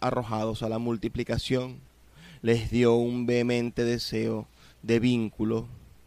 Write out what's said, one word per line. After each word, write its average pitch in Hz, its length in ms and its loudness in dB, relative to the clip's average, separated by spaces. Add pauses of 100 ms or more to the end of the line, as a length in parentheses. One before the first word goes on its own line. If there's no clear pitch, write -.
arrojados 113 600 -2
a 113 60 -4
la 110 100 -2
multiplicación 120 1000 -4 (640)
les 117 280 2
dio 117 260 6
un 120 300 0
vehemente 120 600 0
deseo 113 600 -2 (380)
de 113 160 4
vínculo. 113 680 0 (400)